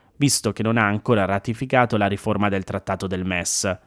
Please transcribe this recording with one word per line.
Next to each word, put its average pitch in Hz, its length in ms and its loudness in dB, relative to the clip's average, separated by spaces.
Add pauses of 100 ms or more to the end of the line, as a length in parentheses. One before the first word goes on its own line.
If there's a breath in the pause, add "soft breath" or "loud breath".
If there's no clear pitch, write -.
(160 soft breath)
visto 120 360 2
che 110 100 -6
non 113 140 2
ha 113 80 4
ancora 104 400 2
ratificato 117 720 0
la 101 120 2
riforma 101 420 0
del 98 140 -2
trattato 95 420 -4
del 92 180 -4
mes. 90 640 -2